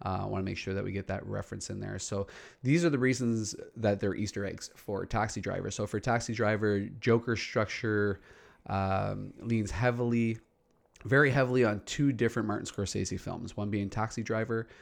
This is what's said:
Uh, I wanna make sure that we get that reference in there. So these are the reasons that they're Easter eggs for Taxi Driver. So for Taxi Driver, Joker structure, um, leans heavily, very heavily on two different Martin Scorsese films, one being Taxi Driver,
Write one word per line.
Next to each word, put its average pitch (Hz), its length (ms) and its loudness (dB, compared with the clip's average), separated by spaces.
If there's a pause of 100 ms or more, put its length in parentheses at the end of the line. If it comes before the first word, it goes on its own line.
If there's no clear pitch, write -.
Uh, 95 160 0
I 98 60 -4
wanna 98 180 -2
make 95 120 -4
sure 95 160 -6
that 98 120 -2
we 98 80 -4
get 95 140 -4
that 95 200 -4
reference 101 420 -8
in 101 120 -6
there. 101 180 -6
So 98 280 -4 (340)
these 156 240 4
are 170 40 6
the 143 80 2
reasons 120 580 0 (200)
that 104 240 2
they're 98 160 0
Easter 101 300 -4
eggs - 280 -8
for 98 320 -6
Taxi 107 360 -2
Driver. 92 280 -4
So - 160 -4
for 107 140 -2
Taxi 117 340 0
Driver, 107 460 2 (220)
Joker 117 340 4
structure, 104 840 0 (460)
um, 98 760 0
leans 110 300 0
heavily, 117 680 2 (640)
very 135 260 6
heavily 127 360 6
on 104 200 2
two 143 280 2
different 113 340 2
Martin 104 180 -2
Scorsese 98 540 -4
films, - 380 -8
one 104 120 -4
being 101 200 0
Taxi 110 340 -4
Driver, 113 460 -2 (120)